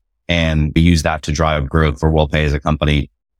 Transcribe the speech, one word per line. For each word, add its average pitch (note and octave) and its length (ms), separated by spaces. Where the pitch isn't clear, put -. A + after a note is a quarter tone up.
and D#2+ 480
use E2 280
that D#2 180
to D#2 100
drive D2+ 360
growth D#2 320
for D#2+ 100
WorldPay D2+ 340
as D2 100
a D2 60
company. D2 480